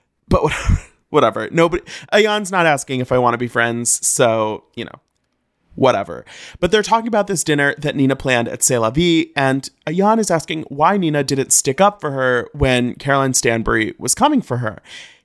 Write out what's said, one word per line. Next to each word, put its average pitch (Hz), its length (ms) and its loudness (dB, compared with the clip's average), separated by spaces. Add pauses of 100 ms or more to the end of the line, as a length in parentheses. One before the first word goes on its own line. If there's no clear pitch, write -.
(280)
But - 160 2
whatever. - 420 0
<laughs> - 80 -20 (160)
whatever. 113 400 0
Nobody, 170 320 0 (300)
Ayan's 208 400 0
not 175 140 2
asking 139 340 -2
if 127 120 -4
I 127 60 2
wanna 120 200 2
be 120 100 -4
friends, 117 580 -2
so, 113 580 0 (100)
you 117 100 -10
know, - 160 -20 (720)
whatever. 101 500 0 (340)
But 180 120 -2
they're 208 120 2
talking 226 260 0
about 208 180 0
this 196 180 -4
dinner 143 340 0
that 143 160 -4
Nina 135 220 2
planned 120 320 0
at - 140 -6
C'est 127 160 2
La 113 120 2
Vie, 165 360 2 (100)
and 135 320 0 (180)
Ayan 196 320 2
is 208 120 -2
asking 160 340 -4
why 160 320 0
Nina 151 260 0
didn't 135 300 -2
stick - 280 0
up 202 200 2
for 151 120 -6
her 127 400 0
when 127 420 0
Caroline 135 400 0
Stanbury 113 640 0
was - 160 -2
coming 277 260 2
for 123 180 -4
her. 110 220 -6 (440)